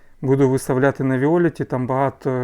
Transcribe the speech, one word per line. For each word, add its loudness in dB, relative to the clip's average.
Буду 2
виставляти 0
на 0
"Віоліті". 0
Там -4
багато -2